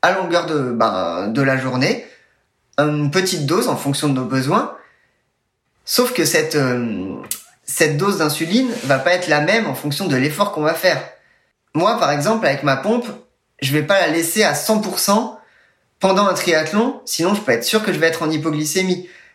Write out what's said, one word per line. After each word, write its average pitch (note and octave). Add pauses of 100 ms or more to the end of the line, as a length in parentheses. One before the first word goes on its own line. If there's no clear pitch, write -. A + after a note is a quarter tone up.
à F3
longueur E3+
de, C#3+
ben, G2
de A2+
la C3
journée, C3 (720)
une D3
petite F#3
dose F#3
en C3+
fonction C#3
de C3+
nos B2+
besoins. C3 (1120)
Sauf -
que E3
cette, D#3
euh, A#2 (480)
cette D3+
dose F#3+
d'insuline E3 (140)
va C3+
pas F3
être F3+
la D3
même G3+
en C#3
fonction D3
de C#3+
l'effort D3+
qu'on D#3
va D#3
faire. E3 (720)
Moi, G3+
par C#3+
exemple, E3+
avec C#3+
ma C#3
pompe, A3+ (540)
je C3+
vais D3+
pas G3
la E3+
laisser E3
à D#3+
cent G#3+
pour F#3
cent A3 (600)
pendant G3
un F#3
triathlon, F3+
sinon F3+
je G3+
peux B2+
être A#2
sûr G#3+
que G3
je D3+
vais D#3+
être D#3+
en D#3
hypoglycémie. D#3+ (260)